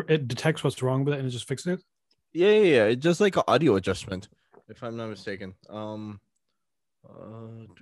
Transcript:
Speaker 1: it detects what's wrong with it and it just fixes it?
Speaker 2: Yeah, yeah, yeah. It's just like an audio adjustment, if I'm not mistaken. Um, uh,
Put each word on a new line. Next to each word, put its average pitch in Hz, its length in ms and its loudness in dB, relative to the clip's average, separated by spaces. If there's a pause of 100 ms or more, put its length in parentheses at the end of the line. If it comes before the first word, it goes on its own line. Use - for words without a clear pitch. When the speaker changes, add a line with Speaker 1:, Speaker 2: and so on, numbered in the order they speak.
Speaker 1:
it 156 180 2
detects 156 360 -2
what's 139 180 -4
wrong 131 240 0
with 143 80 0
it 139 60 -4
and 135 80 -6
it 123 40 -6
just 120 160 -10
fixes 175 260 -6
it? 180 100 -8 (500)
Speaker 2:
Yeah, 175 160 4
yeah, 208 260 6
yeah. 113 100 6
It's 123 180 2
just 170 180 2
like 196 160 4
an - 100 2
audio 127 280 6
adjustment, 95 520 -4 (400)
if - 160 -18
I'm 117 140 -10
not 113 100 -8
mistaken. 98 460 -10 (160)
Um, 107 500 -12 (880)
uh, 113 580 -18 (160)